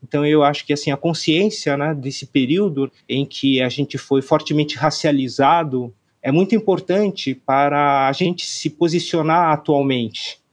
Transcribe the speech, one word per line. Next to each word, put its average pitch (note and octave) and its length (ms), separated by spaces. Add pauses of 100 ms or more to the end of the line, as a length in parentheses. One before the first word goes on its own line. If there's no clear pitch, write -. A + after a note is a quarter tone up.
Então D3 220
eu D3+ 180
acho C#3+ 220
que, D3 80
assim, D3 180
a C#3 60
consciência, D#3+ 800
né, D3 180
desse C3+ 320
período C#3 640 (160)
em C3+ 180
que C3+ 360
a B2+ 80
gente C#3+ 280
foi C3+ 240
fortemente D3 560
racializado C#3 1160 (280)
é C3+ 100
muito F#3+ 240
importante F#3 800
para C#3 720
a C3+ 40
gente F3+ 360
se - 240
posicionar E3 800
atualmente C3+ 880 (140)